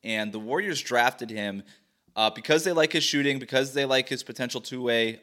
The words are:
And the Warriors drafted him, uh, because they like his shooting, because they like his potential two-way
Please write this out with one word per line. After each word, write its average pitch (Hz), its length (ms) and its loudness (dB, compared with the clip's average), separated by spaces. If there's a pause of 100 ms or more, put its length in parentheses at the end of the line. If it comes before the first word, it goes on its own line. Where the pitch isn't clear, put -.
And 107 280 -2
the 107 60 -6
Warriors 147 420 -4
drafted 120 500 2
him, 101 340 -6 (500)
uh, 110 160 4
because 156 340 2
they 180 80 0
like 160 200 2
his 156 100 2
shooting, 139 380 0
because 131 340 -2
they 139 100 0
like 131 240 2
his 127 140 -6
potential 123 380 -6
two-way 117 640 0